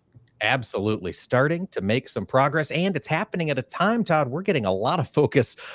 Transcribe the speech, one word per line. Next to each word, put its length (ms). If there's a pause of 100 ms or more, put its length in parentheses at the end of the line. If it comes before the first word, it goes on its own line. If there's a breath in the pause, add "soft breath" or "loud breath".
(440)
Absolutely. 680
Starting 560
to 120
make 280
some 180
progress. 460
And 240
it's 100
happening 440
at 100
a 20
time, 400
Todd, 240
we're 160
getting 220
a 80
lot 260
of 100
focus 460 (200 loud breath)